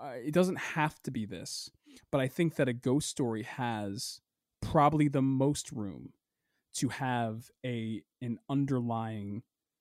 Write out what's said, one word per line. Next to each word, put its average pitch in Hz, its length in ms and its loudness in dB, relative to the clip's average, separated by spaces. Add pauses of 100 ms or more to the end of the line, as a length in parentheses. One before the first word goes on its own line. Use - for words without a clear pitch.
uh, 135 120 -10
it 127 200 -4
doesn't 180 240 4
have - 460 0
to - 80 -4
be 117 160 -4
this, - 420 -10 (420)
but 143 100 2
I 131 60 2
think 165 280 0
that 139 140 2
a 120 40 2
ghost 127 360 0
story 113 340 -2
has 107 800 -4 (400)
probably 151 480 6
the 139 120 2
most 135 500 2
room 101 420 -8 (640)
to 139 140 0
have 120 600 -2 (140)
a, 113 360 -4 (200)
an 117 160 -4 (120)
underlying, 117 960 -2 (380)